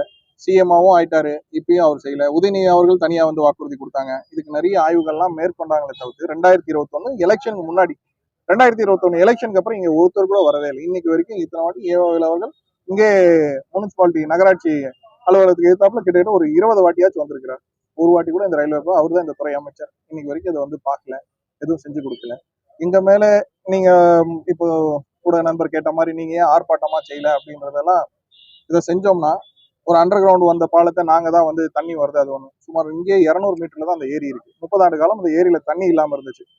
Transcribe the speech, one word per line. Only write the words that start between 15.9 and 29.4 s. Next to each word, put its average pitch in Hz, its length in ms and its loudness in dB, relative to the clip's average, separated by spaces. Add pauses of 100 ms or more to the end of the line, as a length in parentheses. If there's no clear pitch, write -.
கிட்டத்தட்ட 180 280 0
ஒரு 165 200 0
இருபது 202 300 2
வாட்டியாச்சும் 175 420 2
வந்திருக்கிறார். 131 380 -14 (360)
ஒரு 170 140 2
வாட்டி 170 200 2
கூட 185 120 -4
இந்த 175 140 -2
ரயில்வே 151 200 -2
போ-, 170 200 -2
அவர் 160 140 0
தான் 170 140 -2
இந்த 147 120 -10
துறை 143 160 -8
அமைச்சர், 143 380 -12 (160)
இன்னைக்கு 147 240 -12
வரைக்கும் 175 220 -8
அதை 147 80 -6
வந்து 143 220 -10
பார்க்கல, 135 320 -8 (460)
எதுவும் 151 220 -6
செஞ்சு 147 220 -12
கொடுக்கல. 120 300 -12 (420)
இங்க 175 240 0
மேல 202 220 4 (400)
நீங்க, 185 260 0 (340)
ம், 165 220 -8
இப்போ 170 220 -2 (540)
கூட 170 200 0
நண்பர் 165 260 -2
கேட்ட 156 240 -4
மாதிரி 165 240 -2
நீங்க 165 180 -10
ஏன் 170 220 2
ஆர்ப்பாட்டமா 156 480 -2
செய்யல 147 260 -6
அப்படின்றதெல்லாம், 147 760 -4 (640)
இதை 165 200 0
செஞ்சோம்னா 180 460 0 (540)